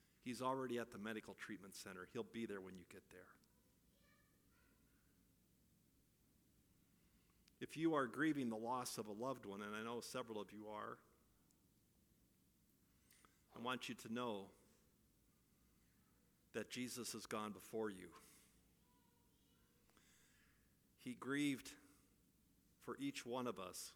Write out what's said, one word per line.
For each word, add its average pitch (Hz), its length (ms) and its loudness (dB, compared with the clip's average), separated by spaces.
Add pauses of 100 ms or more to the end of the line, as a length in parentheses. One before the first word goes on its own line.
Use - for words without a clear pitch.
(240)
He's 120 160 -4
already 131 380 2
at 117 120 -2
the 110 60 -10
medical 104 380 -4
treatment 98 400 -6
center. 92 400 -8
He'll 117 80 0 (100)
be 113 140 0
there 101 160 -2
when 92 160 -8
you 87 120 -12
get 92 200 -14
there. 92 160 -14 (4000)
If - 160 -4
you 160 180 8
are 139 120 8
grieving 135 420 6
the 113 80 2
loss 120 400 2
of 110 100 0
a 107 60 -2
loved 120 320 0
one, 101 160 -4
and 104 180 -2
I 110 60 -2
know 117 160 -2
several 113 400 -2
of 98 100 -6
you 104 140 -8 (100)
are, 110 220 -4 (2500)
I 117 80 -8
want 123 280 0
you 120 60 -2
to 113 160 -6
know 113 340 0 (2000)
that 107 160 -2
Jesus 123 420 -2
has 110 140 -4
gone 107 260 0
before 107 380 -2
you. 90 180 -8 (3000)
He 127 200 -4
grieved 139 500 4 (1120)
for 120 160 -4
each 139 280 -2
one 123 200 2
of 107 120 2
us 90 380 -6